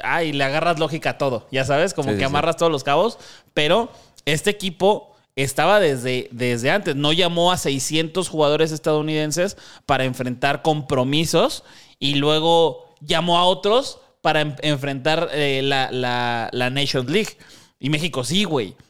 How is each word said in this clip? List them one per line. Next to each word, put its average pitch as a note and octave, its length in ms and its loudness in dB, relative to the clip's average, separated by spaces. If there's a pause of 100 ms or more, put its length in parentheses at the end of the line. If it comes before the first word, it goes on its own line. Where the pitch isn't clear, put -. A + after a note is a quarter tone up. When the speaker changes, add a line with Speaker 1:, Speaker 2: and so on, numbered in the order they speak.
Speaker 1:
ay", D3+ 300 -2
le C#3 100 0
agarras D3+ 380 0
lógica D3+ 300 -2
a - 80 -6
todo, B2+ 340 -2
ya C3 120 0
sabes, D3 300 0
como C#3+ 140 -4
Speaker 2:
Sí, G#2 80 0
Speaker 1:
que G2 40 0
Speaker 2:
sí, C3+ 40 0
sí. - 20 0
Speaker 1:
amarras D3 300 0
todos E3 160 2
los C3+ 100 -2
cabos, E3 360 0 (360)
pero E3+ 360 2 (340)
este D3+ 260 0
equipo F#3+ 640 0 (220)
estaba D3+ 440 2
desde, B2+ 520 0
desde A#2+ 380 0
antes. F3+ 260 0
No D3 160 2
llamó E3+ 400 2
a F3+ 40 0
seiscientos D#3+ 720 -2
jugadores D#3 440 2
estadounidenses D#3 840 -2 (300)
para C3 180 2
enfrentar B2+ 560 -2
compromisos D3+ 1040 0 (340)
y C#3+ 180 -2
luego D#3 840 2
llamó E3+ 380 0
a F3 60 4
otros G#3 560 0 (200)
para D3+ 220 2
em-, D3 180 -4
enfrentar, D3 720 -2
eh, C#3 320 0
la, C3+ 260 0
la, A#2+ 600 -2
la B2 160 -2
Nations C3+ 400 -2
League. F#3+ 300 -2 (400)
Y E3+ 100 -6
México D3 340 -2
sí, F3+ 220 0
güey. C3+ 300 -4 (160)